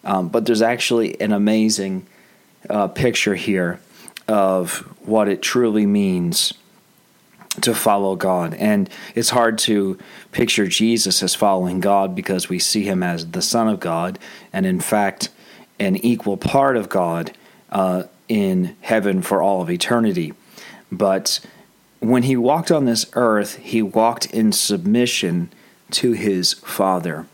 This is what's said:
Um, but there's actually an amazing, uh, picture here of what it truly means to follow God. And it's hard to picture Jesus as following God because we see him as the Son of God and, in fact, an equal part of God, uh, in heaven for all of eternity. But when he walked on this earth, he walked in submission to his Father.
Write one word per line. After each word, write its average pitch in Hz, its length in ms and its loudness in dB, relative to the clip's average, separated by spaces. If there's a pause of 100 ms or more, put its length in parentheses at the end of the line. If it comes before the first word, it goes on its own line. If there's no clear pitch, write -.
Um, 92 240 -2
but 113 160 0
there's 113 160 2
actually 117 580 0
an 107 140 0
amazing, 104 720 0 (640)
uh, 104 180 0
picture 107 480 0
here 87 460 -2 (480)
of 95 560 0 (200)
what 107 220 2
it 95 140 0
truly 107 440 2
means 92 680 0 (1080)
to 120 120 0
follow 101 420 2
God. 90 400 0
And 101 340 2 (260)
it's 117 140 0
hard 113 300 2
to 98 380 0 (340)
picture 113 360 0
Jesus 107 560 0
as 92 120 -2
following 92 440 0
God 98 360 2
because 90 340 -4
we 90 100 -2
see - 240 0
him 92 200 0
as 85 280 -4
the 90 100 -4
Son 113 260 0
of 104 120 0
God 87 400 -4 (340)
and, 95 120 0
in 92 140 0
fact, 101 500 -2 (500)
an 98 180 0
equal 110 400 0
part 139 400 2
of 98 120 -4
God, 85 420 -2 (400)
uh, 92 320 0 (240)
in 92 540 0
heaven 98 400 0
for 92 200 0
all 95 200 2
of 85 80 -6
eternity. 90 640 0 (580)
But 95 480 0 (600)
when 123 240 2
he 135 120 0
walked 143 360 0
on 147 140 2
this 117 280 0
earth, 107 440 2
he - 240 -2
walked 113 460 0
in 110 240 2
submission 98 1000 0 (420)
to 123 200 0
his 98 420 0
Father. 87 800 -2